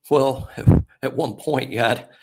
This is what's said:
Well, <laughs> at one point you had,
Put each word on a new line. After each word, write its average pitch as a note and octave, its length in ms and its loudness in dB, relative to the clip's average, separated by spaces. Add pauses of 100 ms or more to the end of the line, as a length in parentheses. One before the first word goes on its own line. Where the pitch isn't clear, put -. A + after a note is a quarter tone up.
Well, C3+ 400 0 (260)
<laughs> - 280 -2
at C3 120 -8
one C3+ 200 -6
point C3+ 360 -6
you G#2+ 60 -8
had, A#2 320 -2 (140)